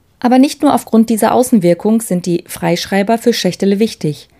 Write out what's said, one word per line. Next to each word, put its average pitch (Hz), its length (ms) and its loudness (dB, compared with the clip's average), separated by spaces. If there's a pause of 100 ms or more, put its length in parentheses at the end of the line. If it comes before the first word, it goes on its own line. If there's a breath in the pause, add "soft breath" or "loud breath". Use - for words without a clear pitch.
(200)
Aber 247 200 2
nicht 285 220 2
nur 285 120 2
aufgrund 220 360 0
dieser 220 240 0
Außenwirkung 214 680 2
sind 180 240 -4
die 170 220 -2
Freischreiber 196 680 -2
für 233 160 0
Schächtele 196 460 -2
wichtig. 185 480 -4 (120)